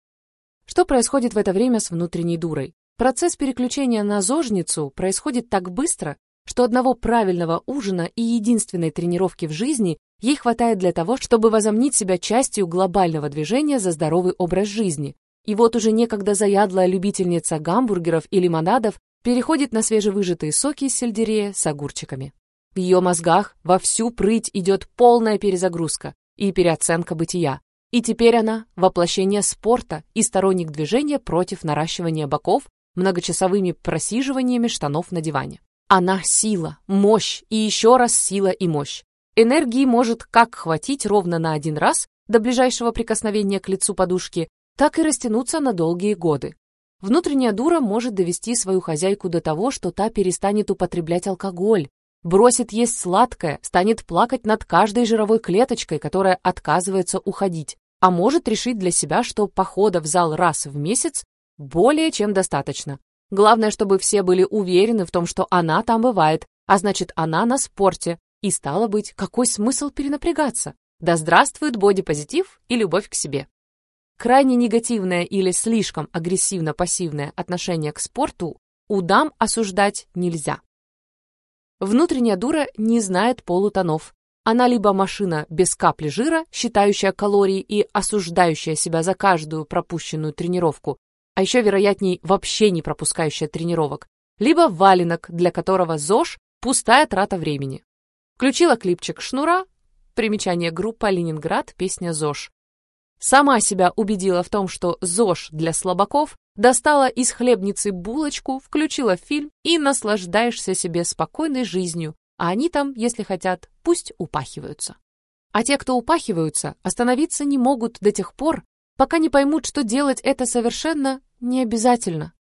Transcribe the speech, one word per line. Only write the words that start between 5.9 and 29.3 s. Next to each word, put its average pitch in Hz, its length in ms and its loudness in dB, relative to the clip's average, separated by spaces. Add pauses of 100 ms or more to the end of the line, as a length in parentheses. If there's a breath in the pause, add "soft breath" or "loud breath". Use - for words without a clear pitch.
что - 200 0
одного 247 300 2
правильного 180 720 0
ужина 196 500 -4
и 233 60 -4
единственной 214 680 0
тренировки 175 560 -2
в 156 60 -8
жизни 208 460 -2 (220)
ей 262 160 0
хватает 233 420 0
для 180 140 2
того, 180 240 -2
чтобы 226 340 2
возомнить 220 440 2
себя 185 220 0
частью 208 500 0
глобального 170 640 0
движения 233 500 -2
за 185 140 0
здоровый 170 460 0
образ 185 300 0
жизни. 160 480 -4 (280)
И 214 100 -4
вот 233 220 4
уже 220 160 2
некогда 214 420 0
заядлая 196 520 2
любительница 180 720 -2
гамбургеров 170 720 0
и 190 100 2
лимонадов 180 580 0 (240)
переходит 262 500 0
на 220 100 0
свежевыжатые 196 720 -2
соки 277 320 -2
из 262 120 -2
сельдерея 214 560 -2
с - 140 -4
огурчиками. 143 640 -8 (420)
В 190 40 -4
её 185 220 4
мозгах 175 640 2
во 180 140 4
всю 226 320 -2
прыть 220 420 0
идёт 190 440 -2
полная 233 420 6
перезагрузка 175 760 -2 (220)
и 196 160 -2
переоценка 170 640 0
бытия. 160 460 -2 (300)
И 240 100 2
теперь 233 360 4
она – 220 280 0 (120)
воплощение 190 640 2